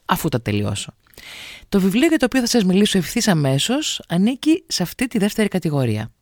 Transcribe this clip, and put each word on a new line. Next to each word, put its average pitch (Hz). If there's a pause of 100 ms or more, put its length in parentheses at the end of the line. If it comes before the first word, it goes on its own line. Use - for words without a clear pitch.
αφού -
τα 120
τελειώσω. 104 (720)
Το 202
βιβλίο 196
για 320
το 285
οποίο 254
θα 240
σας 233
μιλήσω 190
ευθύς 220
αμέσως 160
ανήκει 240
σε -
αυτή 233
τη 240
δεύτερη 208
κατηγορία. 131 (120)